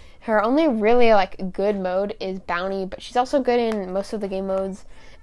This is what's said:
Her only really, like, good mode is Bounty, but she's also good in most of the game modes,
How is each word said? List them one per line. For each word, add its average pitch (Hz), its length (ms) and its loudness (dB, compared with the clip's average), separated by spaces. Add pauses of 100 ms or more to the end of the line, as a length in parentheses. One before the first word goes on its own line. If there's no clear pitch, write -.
(220)
Her 214 220 0
only 285 240 2
really, 226 460 6
like, 190 400 0
good 202 260 0
mode 190 400 -4
is 190 200 -8
Bounty, 190 460 -4
but - 160 -12
she's - 140 -12
also 262 260 2
good 247 200 2
in 208 320 -4
most 196 180 -6
of 220 80 -6
the 202 80 -6
game 190 200 -6
modes, 190 360 -4 (400)